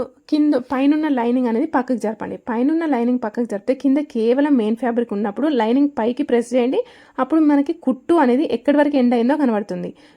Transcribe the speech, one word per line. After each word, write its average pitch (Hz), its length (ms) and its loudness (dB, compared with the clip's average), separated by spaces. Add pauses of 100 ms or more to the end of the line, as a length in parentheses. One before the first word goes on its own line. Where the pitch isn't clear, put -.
(280)
కింద 302 260 2 (120)
పైనున్న 285 440 0
లైనింగ్ 247 420 0
అనేది 247 240 -2
పక్కకు 254 280 -2
జరపండి. 202 340 -6 (100)
పైనున్న 277 380 -2
లైనింగ్ 247 380 0
పక్కకు 226 280 -4
జరిపితే 208 240 -2
కింద 269 240 0 (140)
కేవలం 254 440 2
మెయిన్ 220 240 0
ఫ్యాబ్రిక్ 233 320 -2
ఉన్నప్పుడు 214 360 -2 (120)
లైనింగ్ 269 360 2
పైకి 240 320 -2
ప్రెస్ 240 240 0
చేయండి. 262 280 0 (360)
అప్పుడు 277 240 2 (100)
మనకి 285 240 2 (100)
కుట్టు - 300 0
అనేది 269 300 2 (120)
ఎక్కడి 285 240 2
వరకు 294 160 0
ఎండ్ 247 200 2
అయిందో 240 200 0
కనబడుతుంది. 208 540 -2 (260)